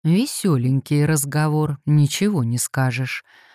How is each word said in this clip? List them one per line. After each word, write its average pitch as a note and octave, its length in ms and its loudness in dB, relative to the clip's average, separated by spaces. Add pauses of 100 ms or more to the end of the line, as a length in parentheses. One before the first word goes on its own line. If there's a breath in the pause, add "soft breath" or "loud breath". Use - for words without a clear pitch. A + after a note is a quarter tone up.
«Веселенький D3 1000 0
разговор, D3+ 800 -2
ничего D3+ 580 2
не A#2 140 -2
скажешь», — B2+ 640 -4 (320 loud breath)